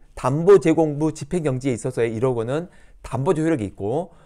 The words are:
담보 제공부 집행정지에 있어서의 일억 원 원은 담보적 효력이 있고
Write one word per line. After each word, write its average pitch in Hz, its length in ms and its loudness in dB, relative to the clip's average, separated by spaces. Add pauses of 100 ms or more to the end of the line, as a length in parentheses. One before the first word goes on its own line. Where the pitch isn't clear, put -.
(160)
담보 165 440 4
제공부 156 540 2
집행정지에 139 600 -4
있어서의 117 420 -2
일억 123 220 0
원 113 100 -4
원은 156 220 -4 (340)
담보적 151 420 -2
효력이 160 200 0
있고 120 480 -6 (120)